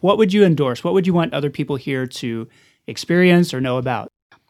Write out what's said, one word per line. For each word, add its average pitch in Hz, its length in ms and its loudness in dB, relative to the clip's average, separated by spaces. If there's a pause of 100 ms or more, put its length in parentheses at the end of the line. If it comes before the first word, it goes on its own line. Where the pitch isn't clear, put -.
what 202 160 2
would 208 160 2
you 208 100 4
endorse? 143 400 2
What 175 120 0
would 190 100 0
you 185 80 0
want 165 220 -2
other 143 160 -4
people 143 240 -6
here 131 320 -6
to 117 400 -8 (400)
experience 175 680 2
or 131 80 -4
know 127 160 -2
about? 123 300 -4 (420)